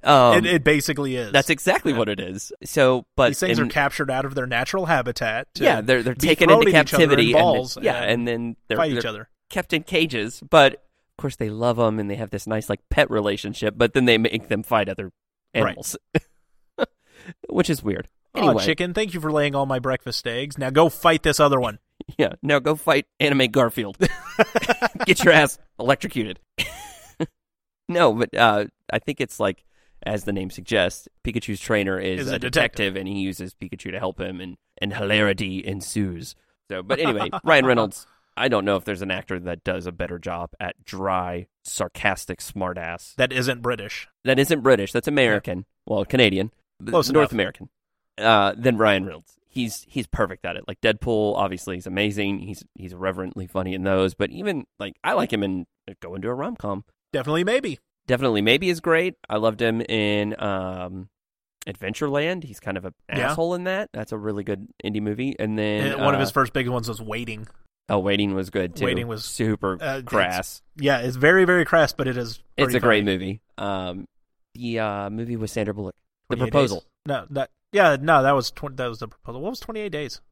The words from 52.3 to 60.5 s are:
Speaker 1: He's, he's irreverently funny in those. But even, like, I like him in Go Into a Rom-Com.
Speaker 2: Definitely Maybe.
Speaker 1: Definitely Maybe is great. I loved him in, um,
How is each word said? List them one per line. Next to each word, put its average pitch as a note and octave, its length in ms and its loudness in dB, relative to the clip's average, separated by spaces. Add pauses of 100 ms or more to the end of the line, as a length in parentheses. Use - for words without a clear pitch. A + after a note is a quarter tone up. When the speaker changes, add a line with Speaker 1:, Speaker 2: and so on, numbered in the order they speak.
Speaker 1:
He's, G2 260 -14 (100)
he's F2+ 200 -16
irreverently F#2 520 -6
funny F#2 280 -4
in F#2 80 -6
those. F#2+ 320 2
But - 160 -2
even, F3 340 -6 (140)
like, G2+ 160 -12 (100)
I E3 80 0
like F#3+ 180 0
him G#2+ 120 0
in F#2 240 -4 (340)
Go F2+ 140 -14
Into G2 140 -8
a B2 60 -4
Rom-Com. B2+ 500 -8 (280)
Speaker 2:
Definitely D3+ 320 -2
Maybe. A3 340 -2 (280)
Speaker 1:
Definitely B2 360 2
Maybe C#3 260 4
is E3 120 -2
great. E3+ 340 0 (140)
I A2 80 -4
loved G#2+ 260 0
him A2+ 180 2
in, G#2 600 -2
um, F#2 680 -6 (580)